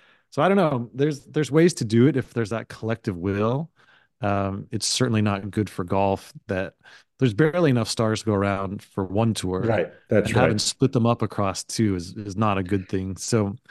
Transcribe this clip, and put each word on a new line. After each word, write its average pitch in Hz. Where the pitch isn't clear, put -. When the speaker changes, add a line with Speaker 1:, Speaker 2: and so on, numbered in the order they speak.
Speaker 1:
So 139
I 170
don't 202
know. 135
There's, 139
there's 151
ways 160
to 127
do 113
it 139
if -
there's 113
that -
collective 110
will. 104
Um, 98
it's -
certainly 117
not 101
good 104
for -
golf 98
that 95
there's 123
barely 156
enough 117
stars 110
to -
go 107
around 98
for -
one 107
tour. 92
Speaker 2:
Right. 104
That's 101
Speaker 1:
And 107
Speaker 2:
right. 120
Speaker 1:
having 107
split -
them 117
up 117
across 98
two 104
is, 87
is 101
not 107
a 95
good 92
thing. 95
So 107